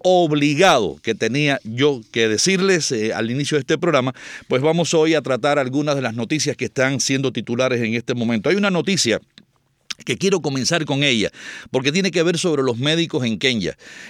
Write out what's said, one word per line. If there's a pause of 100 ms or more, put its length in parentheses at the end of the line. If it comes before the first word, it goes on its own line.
obligado
que
tenía
yo (100)
que
decirles,
eh,
al
inicio
de
este
programa, (360)
pues
vamos
hoy
a
tratar
algunas
de
las
noticias
que
están
siendo
titulares
en
este
momento.
Hay
una
noticia (840)
que
quiero
comenzar
con
ella, (400)
porque
tiene
que
ver
sobre
los
médicos
en
Kenia. (340)